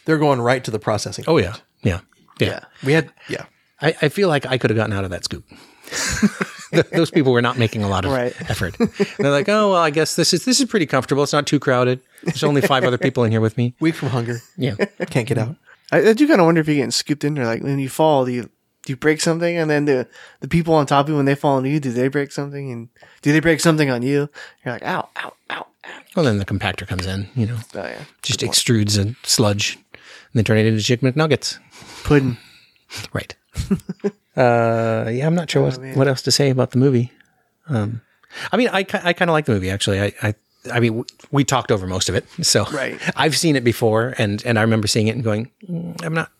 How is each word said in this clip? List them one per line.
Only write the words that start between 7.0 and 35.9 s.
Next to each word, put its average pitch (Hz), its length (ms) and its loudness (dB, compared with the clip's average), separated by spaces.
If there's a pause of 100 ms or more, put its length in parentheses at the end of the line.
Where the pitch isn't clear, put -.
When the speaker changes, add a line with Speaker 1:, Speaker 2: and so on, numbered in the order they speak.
Speaker 2:
people 135 200 4
were 120 120 4
not 120 160 -2
making 113 240 0
a 101 40 0
lot 95 180 0
of - 60 -2
Speaker 3:
Right. 123 220 -2 (160)
Speaker 2:
effort. - 300 -4
And 220 100 0 (300)
they're 139 120 2
like, 143 160 2
"Oh, 208 260 2
well, 175 80 4
I 156 100 2
guess 156 240 0
this - 180 2
is, 180 100 -2
this 254 160 2
is 269 80 2
pretty 175 200 0
comfortable. 135 340 0
It's 139 100 0
not 147 140 0
too 147 140 2
crowded. 127 420 2 (220)
There's - 200 -4
only 143 180 4
five 131 220 2
other 123 140 2
people 131 260 0
in 110 80 2
here 113 80 2
with 110 160 0
me." 123 240 -2
Speaker 1:
Weak 160 140 2
from 151 160 -4
hunger. 120 300 -4 (180)
Speaker 2:
Yeah. 127 160 -2 (380)
Speaker 1:
Can't 117 160 -2
get 135 100 0
out. 117 180 -4 (360)
Speaker 3:
I, 147 180 4
I 226 40 6
do 285 140 4
kinda 220 160 6
wonder 165 180 6
if 151 60 -2
you're 151 100 2
getting 117 140 0
scooped - 320 -2
in 147 120 -2
there. 131 100 -2
Like, 113 160 -2
when 139 160 -2
you 135 120 -4
fall, 147 360 4
do 127 60 -4
you, 123 120 -4 (420)
do 143 80 -6
you - 40 -4
break 156 240 2
something? 170 340 0
And 160 140 0
then 147 160 2
the, 127 220 2 (320)
the 143 80 -8
people 165 260 2
on 147 140 4
top 143 180 4
of 151 40 -4
you, 156 80 0
when 139 80 2
they 139 100 4
fall 139 220 2
on 131 80 -2
you, 147 140 0
do 135 120 -2
they 123 160 0
break 143 240 -4
something? 143 400 -10
And 117 180 -12 (320)
do 143 100 2
they 156 80 4
break 156 200 4
something 156 320 4
on 120 100 -2
you? 143 260 0 (380)
You're 123 80 -6
like, - 120 -12
"Ow, 180 220 -6 (100)
ow, - 160 -12 (180)
ow, - 160 -12 (180)
ow." - 60 -16 (240)
Speaker 2:
Well, 170 100 2
then 104 140 2
the 98 60 -2
compactor 98 420 -4
comes 90 180 -6
in, 95 300 -6
you 117 100 0
know. 117 120 -6 (180)
Speaker 3:
Oh, 101 80 -8
yeah. 60 160 -12 (240)
Speaker 2:
Just - 160 -4
Speaker 3:
Good 123 80 -4
point. - 100 -2
Speaker 2:
extrudes 104 400 2
a 101 180 -2 (120)
sludge 104 480 0 (180)
and - 60 -20 (340)
they 113 80 4
turn 107 160 2
it 110 80 4
into 110 160 2
Chicken 127 320 0
McNuggets. 151 460 0 (440)
Speaker 3:
Pudding. 131 340 2 (760)
Speaker 2:
Right. - 220 -8 (200)
<laughs> - 560 -4 (260)
Uh, 113 760 2
yeah, 131 120 -4
I'm 165 100 2
not 170 140 -4
sure 139 120 2
Speaker 3:
Oh, 139 60 2
Speaker 2:
what, 131 120 -4
Speaker 3:
man. 131 180 -6